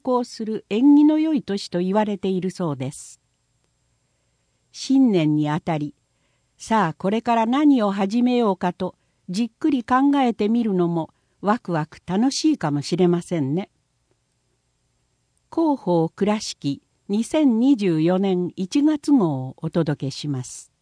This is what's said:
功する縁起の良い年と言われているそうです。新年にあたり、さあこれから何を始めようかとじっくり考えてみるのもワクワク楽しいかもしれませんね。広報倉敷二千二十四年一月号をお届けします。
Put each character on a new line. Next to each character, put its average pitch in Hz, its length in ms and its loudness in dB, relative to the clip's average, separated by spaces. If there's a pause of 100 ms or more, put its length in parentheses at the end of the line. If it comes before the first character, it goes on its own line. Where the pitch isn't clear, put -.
功 247 220 -2
す - 180 -12
る 214 280 -8
縁 269 260 6
起 294 80 6
の 311 140 4
良 311 160 0
い 226 80 0
年 - 260 -6
と 175 120 -4
言 185 120 -2
わ 214 140 2
れ 208 100 -6
て 190 120 -6
い 185 120 -2
る 180 100 -4
そ 170 220 -6
う 135 60 -8
で 131 140 -8
す。 - 280 -20 (1500)
新 262 400 2
年 151 240 2
に 151 140 0
あ 156 100 -2
た 165 160 -4
り、 147 180 -6 (640)
さ 214 320 0
あ 156 60 -6
こ 190 160 -4
れ 226 100 -2
か 233 140 0
ら 226 100 2
何 269 380 4
を 202 80 0
始 202 320 -2
め 247 140 2
よ 226 160 2
う 180 40 -4
か 180 160 -4
と - 240 -8 (320)
じ 196 160 -2
っ 226 140 -6
く 320 120 0
り 254 140 0
考 277 360 2
え 240 120 2
て 208 160 -2
み 233 160 0
る 214 80 -2
の 180 160 0
も 165 220 -4 (320)
ワ 208 160 0
ク - 140 -10
ワ 156 140 -2
ク - 180 -20
楽 226 280 0
し 311 200 0
い - 60 -2
か 156 120 -2
も 143 120 -2
し 170 160 -4
れ 180 100 4
ま 175 140 0
せ 170 180 -4
ん 135 140 -2
ね。 196 160 -6 (1800)
広 311 320 0
報 170 280 2
倉 208 280 -2
敷 - 440 -8 (260)
二 208 160 -2
千 277 340 2
二 262 200 4
十 170 240 0
四 180 160 2
年 180 380 -2
一 226 260 -2
月 302 280 0
号 160 360 2
を 131 100 -12
お 160 140 -6
届 147 380 -2
け - 20 -8
し - 180 -10
ま 127 160 -4
す。 - 260 -20 (120)